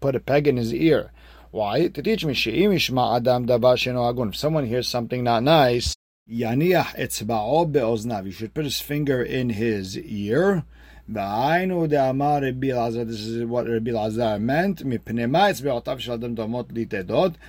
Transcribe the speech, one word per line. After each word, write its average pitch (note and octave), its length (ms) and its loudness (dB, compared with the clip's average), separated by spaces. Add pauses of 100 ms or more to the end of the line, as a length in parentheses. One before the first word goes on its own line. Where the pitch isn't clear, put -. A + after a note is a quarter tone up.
put C#3 160 0
a A#2 40 0
peg D3 280 2
in C3+ 80 2
his A#2 160 -2
ear. D3+ 400 2 (380)
Why? G#2+ 380 0
To - 140 -8
teach G3+ 220 0
me, D3+ 80 -2
"She'im A#2 380 2
ishma B2 460 2
adam B2 300 2
davar B2 300 6
sheno B2 340 0
agun." A#2+ 200 -2
If F2+ 60 -10
someone D3+ 280 0
hears A#2+ 240 -2
something B2 360 -4
not A#2 180 2
nice, C3 520 4 (320)
"Yaniach B2+ 680 0
etzba'o B2 720 0
be'oznav," A2+ 540 0
you F#2+ 80 -8
should G#2+ 220 -10
put D#3 100 -4
his C3+ 160 -4
finger C#3+ 420 -2
in B2 280 -2
his G#2 480 -2
ear. A#2 680 0 (480)
"V'ainu D3+ 720 0
de'amar C#3+ 540 2
Rabbi C3 280 -2
Elazar," A#2+ 380 -2
this A2 140 -6
is A#2 240 -4
what A#2 240 -2
Rabbi A2+ 220 0
Elazar A2 500 0
meant, D#3 460 0
"Mipnei A#2 420 -2
ma F3 200 4
etzba'otav C3+ 520 -2
shel A#2+ 140 -6
adam A#2 200 -6
domot A2+ 380 -6
litedot." A2+ 640 0 (140)